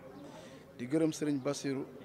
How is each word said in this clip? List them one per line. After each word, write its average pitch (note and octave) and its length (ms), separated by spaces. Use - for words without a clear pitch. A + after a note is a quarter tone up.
Di A#2+ 100
gërëm D#3+ 240
Sëriñ D3 280
Bassirou, C#3 440